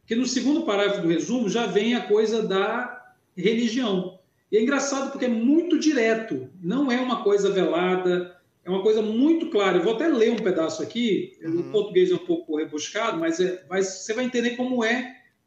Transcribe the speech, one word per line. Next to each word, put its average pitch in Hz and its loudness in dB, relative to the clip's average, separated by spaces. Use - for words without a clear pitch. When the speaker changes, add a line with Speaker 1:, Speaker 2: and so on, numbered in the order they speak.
Speaker 1:
que 226 -2
no 247 0
segundo 262 0
parágrafo 202 0
do 165 0
resumo 202 0
já 233 0
vem 214 2
a 233 0
coisa 220 2
da 196 -4
religião. 214 0
E 202 4
é 226 2
engraçado 269 -2
porque 262 -4
é 240 0
muito 285 2
direto, 226 0
não 240 0
é 247 0
uma 254 -4
coisa 196 2
velada, 180 0
é - -10
uma 190 0
coisa 214 4
muito 247 2
clara. 190 2
Eu 170 0
vou 226 2
até 302 0
ler 240 4
um 233 0
pedaço 165 -2
aqui, 220 -2
Speaker 2:
Uhum. 165 -2
Speaker 1:
o 135 -6
português 180 2
é 180 2
um 175 -4
pouco 165 -2
rebuscado, 151 -4
mas 165 -2
é, - -2
vai, 190 -2
você - -6
vai 254 -2
entender 240 0
como 247 -2
é 247 -2